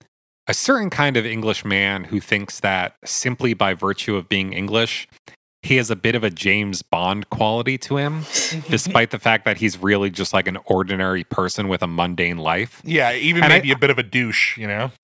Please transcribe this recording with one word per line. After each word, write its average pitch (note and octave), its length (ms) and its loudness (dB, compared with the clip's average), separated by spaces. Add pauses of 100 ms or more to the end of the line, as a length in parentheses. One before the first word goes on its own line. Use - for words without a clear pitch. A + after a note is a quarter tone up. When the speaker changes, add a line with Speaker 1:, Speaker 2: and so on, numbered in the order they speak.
(480)
Speaker 1:
a G#2+ 80 0
certain A#3 340 2
kind C#3+ 280 2
of A2 80 0
English A2+ 380 -2
man G2 420 0
who G#2 140 -2
thinks G2+ 400 -4
that F#2 360 0 (100)
simply B2 480 -2
by F#2+ 220 0
virtue G2 420 -2
of F2 100 -6
being F#2+ 260 0
English, G2+ 540 -2 (540)
he C3 160 2
has A#2 140 0
a A2 40 -2
bit A#2 200 0
of A2+ 80 -2
a G#2 80 2
James G2 500 0
Bond F#2 480 -2
quality A#2 480 0
to C#3 200 -4
him, D3+ 280 -4 (200)
Speaker 2:
<laughs> D#3+ 240 -6
Speaker 1:
despite D3 420 2
the A2+ 80 -4
fact A2+ 260 2
that G#2 140 0
he's G2 180 0
really G2 320 2
just, F#2+ 240 -4
like, F#2+ 140 2
an F#2+ 180 -4
ordinary F#2+ 580 0
person G2 440 -2
with F#2 160 -2
a F2 40 -2
mundane F2 520 -2
life. F2 440 -2
Speaker 2:
Yeah, C#3+ 300 2
even D#3+ 300 0
Speaker 1:
And D3+ 100 6
I E3+ 40 8
Speaker 2:
maybe C#3+ 140 2
a C3 60 2
bit C#3 140 4
of B2+ 80 0
a A#2+ 40 2
douche, A#2 540 0
you A2 100 -8
know? A2 240 -2 (120)